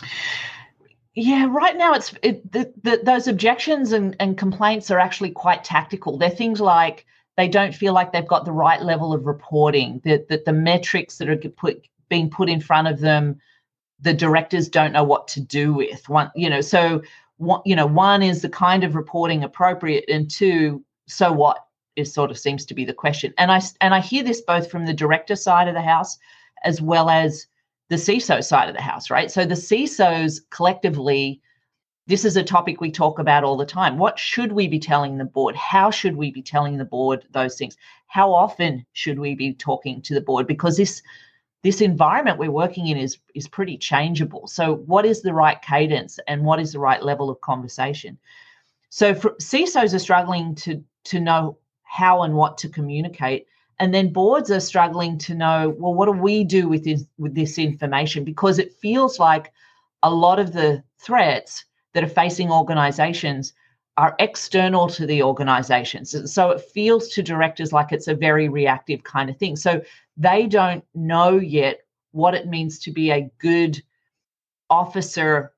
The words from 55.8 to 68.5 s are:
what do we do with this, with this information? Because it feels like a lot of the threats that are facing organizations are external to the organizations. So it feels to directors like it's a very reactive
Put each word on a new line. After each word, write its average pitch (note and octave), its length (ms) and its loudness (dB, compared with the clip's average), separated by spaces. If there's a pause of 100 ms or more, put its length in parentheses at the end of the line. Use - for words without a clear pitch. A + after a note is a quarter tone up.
what G3 120 2
do G#3 60 4
we G#3 300 0
do F3+ 260 2
with D#3 160 0
this, D3+ 200 -2 (120)
with D3 180 -8
this D3+ 240 -4
information? D3 680 -2
Because D#3 340 0
it F#3+ 140 -2
feels C4 480 -2
like D#3+ 320 2 (500)
a D#3+ 80 4
lot F3 300 4
of F3+ 120 -2
the D3+ 300 2 (160)
threats F#3 640 0 (300)
that E3 80 0
are D#3+ 60 -2
facing E3+ 420 0
organizations D3+ 1000 0 (440)
are D3+ 220 2
external F#3 680 0
to E3 180 -6
the D3 160 2
organizations. C3 1120 -2
So F3+ 180 4
it - 100 -2
feels A3+ 500 0
to G3 120 -4
directors D#3+ 500 -2
like D3 200 2
it's - 160 -4
a D#3 60 0
very D3+ 340 2
reactive C#3 560 -2